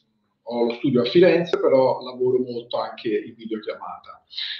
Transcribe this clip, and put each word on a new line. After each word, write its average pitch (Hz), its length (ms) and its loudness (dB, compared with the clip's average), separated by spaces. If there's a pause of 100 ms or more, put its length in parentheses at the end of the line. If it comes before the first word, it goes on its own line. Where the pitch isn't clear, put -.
(420)
ho 117 220 -2
lo 117 80 2
studio 120 300 0
a - 20 0
Firenze, 175 560 4
però 131 420 4
lavoro 123 360 0
molto 120 400 -6
anche - 360 -4
in 110 200 -6
videochiamata. 107 880 -12 (360)